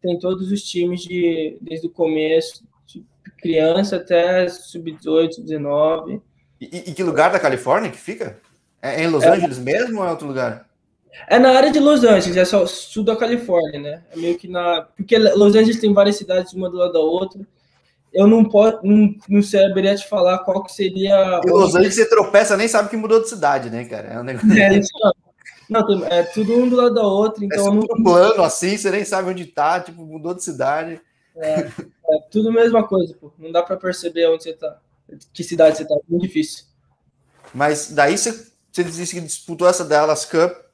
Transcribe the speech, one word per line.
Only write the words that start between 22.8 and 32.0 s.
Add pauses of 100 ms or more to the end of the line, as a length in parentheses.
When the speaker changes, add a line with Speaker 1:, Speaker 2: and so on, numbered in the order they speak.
Speaker 2:
que
mudou
de
cidade,
né,
cara?
É
um
negócio
Speaker 1:
É,
isso (100)
não. (580)
Não,
tem,
é
tudo
um
do
lado
da
outra,
Speaker 2:
É
Speaker 1:
então
eu
não
Speaker 2:
super
plano,
assim,
você
nem
sabe
onde
tá,
tipo,
mudou
de
cidade. (340)
Speaker 1:
É,
é (120)